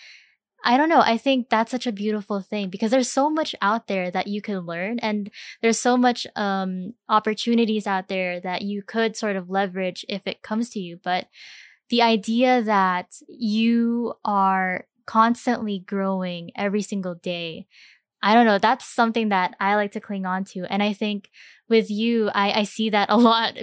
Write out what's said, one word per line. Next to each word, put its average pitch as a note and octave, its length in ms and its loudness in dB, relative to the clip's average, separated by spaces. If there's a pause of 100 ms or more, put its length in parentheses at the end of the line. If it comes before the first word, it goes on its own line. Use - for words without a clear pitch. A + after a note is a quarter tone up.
(680)
I B3 120 4
don't D#4 100 4
know, D#4 140 6
I A3+ 160 2
think C4 320 0
that's A3+ 200 0
such B3+ 160 -4
a A#3+ 60 -4
beautiful G#3 480 -4
thing G3+ 300 -6
because G#3 200 -2
there's B3+ 200 2
so C#4 180 2
much D#4 320 -2
out G#3+ 260 0
there F#3 240 -2
that F#3 180 -2
you G3+ 120 -4
can G3+ 200 -6
learn, F3 400 -6
and G#3 300 -2 (300)
there's A3+ 180 2
so B3 200 2
much, B3 280 2 (100)
um, F#3+ 580 -4 (120)
opportunities A3 800 0
out F#3+ 220 -4
there F3+ 320 -4
that F3+ 220 -6
you G3+ 200 -6
could A3+ 320 -2
sort G#3 220 -2
of F3+ 140 -8
leverage F#3 580 -4
if G3+ 180 -6
it - 140 -8
comes A3+ 300 -4
to G#3 100 -8
you. E3+ 160 -10
But F3+ 320 -4 (640)
the A#3 100 2
idea A#3 640 4
that F#3+ 520 0 (140)
you A#3 840 0 (100)
are F#3+ 640 0 (180)
constantly A3+ 760 0
growing F#3 760 -4
every G3+ 240 -2
single F#3+ 340 -6
day, E3+ 520 -8 (560)
I G#3 100 6
don't A#3 140 8
know, G#3 120 4
that's A3+ 280 2
something A3+ 420 0
that F#3 320 0
I G3+ 160 2
like G#3 160 -2
to G#3+ 80 -8
cling G3 240 -8
on F#3 220 -2
to. F3+ 260 -10
And G3 100 0
I G#3 120 0
think G#3 360 -6 (380)
with G#3+ 220 4
you, A3 440 0
I, G3+ 260 2
I - 20 2
see A3 260 -2
that G3+ 220 2
a G#3 80 4
lot A3+ 440 4